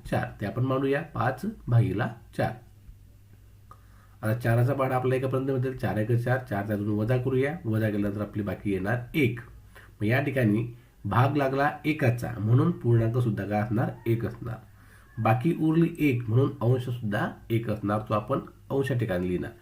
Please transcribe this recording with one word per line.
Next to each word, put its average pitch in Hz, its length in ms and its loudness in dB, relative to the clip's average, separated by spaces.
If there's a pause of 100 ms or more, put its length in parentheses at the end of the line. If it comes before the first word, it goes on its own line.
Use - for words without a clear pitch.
(100)
चार, - 160 0 (140)
ते 104 60 -4
आपण 113 180 -2
मांडूया, 135 400 0
पाच 120 400 -2 (220)
भागीला 110 420 2 (280)
चार. - 160 0 (1700)
आता 110 120 0
चाराचा 120 400 2
पाढा 127 220 0
आपला 127 180 2
एकापर्यंत 131 360 0
मिळेल, 131 280 -2
चार 98 200 -2
एक 107 160 0
चार, 120 260 2
चारचा 104 360 -4
दोन 104 140 -2
वजा 104 280 0
करूया, 135 460 0
वजा 110 260 0
केल्यानंतर 104 300 -2
आपली 104 220 -4
बाकी 98 300 -4
येणार 101 440 -2
एक. 120 240 2 (600)
मग 104 40 -2
या 123 180 2
ठिकाणी 120 440 2 (380)
भाग 113 320 4
लागला 135 340 2 (140)
एकाचा, 151 540 0
म्हणून 120 340 4
पूर्णांक 117 460 2
सुद्धा 104 260 0
काय 104 160 0
असणार, 110 300 0 (160)
एक 117 200 0
असणार. - 300 -8 (600)
बाकी 117 420 2
उरली 160 300 4 (120)
एक, 123 280 2
म्हणून 131 220 4 (120)
अंश 123 220 2
सुद्धा 120 440 -4 (220)
एक 113 200 0
असणार, 107 300 -2
तो 110 140 -4
आपण 135 260 -2 (300)
अंश 135 200 0
या 131 80 0
ठिकाणी 92 300 -2
लिहिणार, 85 220 -2 (120)